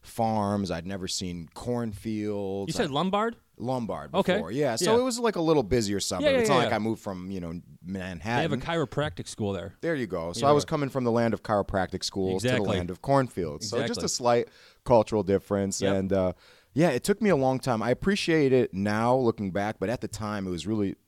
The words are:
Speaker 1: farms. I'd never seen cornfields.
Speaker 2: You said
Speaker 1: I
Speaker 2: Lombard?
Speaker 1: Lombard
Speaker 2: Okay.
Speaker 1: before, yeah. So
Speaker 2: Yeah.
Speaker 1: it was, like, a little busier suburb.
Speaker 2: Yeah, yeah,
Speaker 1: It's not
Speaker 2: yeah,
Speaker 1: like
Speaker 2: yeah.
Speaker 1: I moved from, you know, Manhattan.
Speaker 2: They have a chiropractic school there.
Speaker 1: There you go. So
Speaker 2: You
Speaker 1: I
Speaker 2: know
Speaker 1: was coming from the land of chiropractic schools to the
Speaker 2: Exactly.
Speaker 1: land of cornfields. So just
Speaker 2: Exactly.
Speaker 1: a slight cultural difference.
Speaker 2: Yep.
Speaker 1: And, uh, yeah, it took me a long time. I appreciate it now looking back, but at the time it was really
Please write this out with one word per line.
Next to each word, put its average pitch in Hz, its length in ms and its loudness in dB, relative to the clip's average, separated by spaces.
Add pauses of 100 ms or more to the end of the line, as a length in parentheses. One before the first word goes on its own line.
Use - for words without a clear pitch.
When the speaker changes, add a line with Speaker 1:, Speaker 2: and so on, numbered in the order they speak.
Speaker 1:
farms. 104 680 0
I'd 85 160 -4
never 95 200 -6
seen 87 440 -6 (440)
cornfields. 101 760 -4
Speaker 2:
You 165 40 -6
said 185 180 -2
Speaker 1:
I - 20 -8
Speaker 2:
Lombard? 202 440 -2 (220)
Speaker 1:
Lombard 98 560 -6
Speaker 2:
Okay. 185 200 2
Speaker 1:
before, 98 180 -4
yeah. 123 240 0
So 196 180 2
Speaker 2:
Yeah. 240 60 4
Speaker 1:
it 254 40 2
was, 247 140 -2
like, 233 180 0
a 185 40 -2
little 156 220 6
busier 101 380 2
suburb. - 240 -2
Speaker 2:
Yeah, 294 60 4
yeah, 269 80 4
Speaker 1:
It's 233 100 2
not 143 80 4
Speaker 2:
yeah, 123 60 6
Speaker 1:
like 113 80 2
Speaker 2:
yeah. 113 60 2
Speaker 1:
I - 20 2
moved 107 240 -2
from, 92 280 -8
you 95 100 -6
know, 85 200 -6 (240)
Manhattan. 92 520 -6
Speaker 2:
They 120 60 0
have 160 100 -2
a 139 40 -4 (300)
chiropractic - 420 -6
school 101 240 -4
there. 87 300 -8
Speaker 1:
There 165 120 0
you 127 120 -2
go. 87 260 -4
So 107 80 -6
Speaker 2:
You 143 60 2
Speaker 1:
I 139 40 6
Speaker 2:
know 147 40 8
Speaker 1:
was 147 100 2
coming 147 240 -2
from 131 160 -4
the 117 80 2
land 117 220 2
of 98 80 -6
chiropractic 95 600 -2
schools 95 400 -2
to 120 60 0
the 127 60 2
Speaker 2:
Exactly. 104 240 0
Speaker 1:
land 87 120 -4
of 87 120 -10
cornfields. 104 680 0
So 107 100 -4
just 123 120 -2
Speaker 2:
Exactly. 120 160 -6
Speaker 1:
a - 20 -2
slight 120 400 2 (360)
cultural 110 380 4
difference. 98 600 0
Speaker 2:
Yep. 98 140 2
Speaker 1:
And, 95 160 0
uh, 92 200 4 (400)
yeah, 160 180 4
it 123 140 -2
took 202 160 2
me 214 80 2
a 175 80 6
long 131 220 2
time. 117 240 0
I 113 80 0
appreciate 160 640 2
it 123 180 4
now 107 420 2
looking 113 360 2
back, 101 280 -2
but 95 120 -2
at 127 100 -2
the 110 80 -8
time 104 380 -6
it 92 40 -4
was 85 160 -6
really 104 300 0 (120)